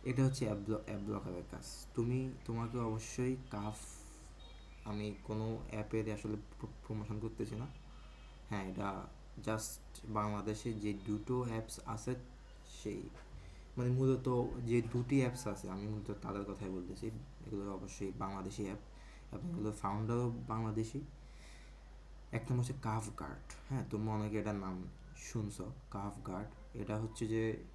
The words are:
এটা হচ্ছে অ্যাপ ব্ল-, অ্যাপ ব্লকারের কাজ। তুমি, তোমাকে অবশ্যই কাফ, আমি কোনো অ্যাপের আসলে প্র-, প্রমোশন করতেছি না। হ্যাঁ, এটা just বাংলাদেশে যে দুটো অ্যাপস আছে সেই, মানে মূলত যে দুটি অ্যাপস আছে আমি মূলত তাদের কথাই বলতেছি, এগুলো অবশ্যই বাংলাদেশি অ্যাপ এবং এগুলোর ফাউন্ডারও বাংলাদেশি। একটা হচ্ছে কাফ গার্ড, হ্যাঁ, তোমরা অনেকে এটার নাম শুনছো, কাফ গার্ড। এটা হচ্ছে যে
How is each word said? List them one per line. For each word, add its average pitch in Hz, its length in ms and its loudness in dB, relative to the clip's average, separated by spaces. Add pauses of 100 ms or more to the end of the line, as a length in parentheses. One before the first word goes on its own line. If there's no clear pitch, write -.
এটা 131 200 6
হচ্ছে 131 200 6
অ্যাপ 107 140 4
ব্ল-, 104 280 2
অ্যাপ 101 140 0
ব্লকারের 98 500 0
কাজ। - 440 -8
তুমি, 123 360 4 (140)
তোমাকে 117 340 2
অবশ্যই 120 580 2 (140)
কাফ, 107 260 -2 (1080)
আমি 104 300 0 (100)
কোনো 110 340 0 (120)
অ্যাপের 107 440 2
আসলে 107 220 0
প্র-, - 320 -8 (180)
প্রমোশন 107 340 0
করতেছি 110 340 -2
না। 120 120 -2 (840)
হ্যাঁ, 98 220 0
এটা 98 360 -2 (380)
just - 640 -2
বাংলাদেশে 107 640 2
যে 104 220 2 (120)
দুটো 110 360 2
অ্যাপস 113 440 -2
আছে 113 280 -2 (680)
সেই, 104 260 -2 (680)
মানে 123 140 4
মূলত 127 540 8 (220)
যে 120 160 8
দুটি 123 380 6
অ্যাপস 123 260 4
আছে 98 240 -2
আমি 101 160 -2
মূলত 104 360 0
তাদের 101 220 0
কথাই 98 260 -2
বলতেছি, 92 400 -2 (360)
এগুলো 101 280 -2
অবশ্যই 95 440 -4
বাংলাদেশি 98 460 -2
অ্যাপ 98 140 -2 (560)
এবং 123 160 -2
এগুলোর 107 220 2
ফাউন্ডারও 110 600 4 (160)
বাংলাদেশি। 110 520 2 (1300)
একটা 120 220 2
হচ্ছে 123 180 4 (100)
কাফ 110 280 2 (100)
গার্ড, - 340 -8 (140)
হ্যাঁ, 127 220 2
তোমরা 107 240 2
অনেকে 107 260 2
এটার 104 140 2
নাম 92 340 -2 (280)
শুনছো, 104 560 -2 (180)
কাফ 101 360 -4
গার্ড। 98 220 -2 (260)
এটা 107 240 0
হচ্ছে 113 280 0
যে 110 380 2 (100)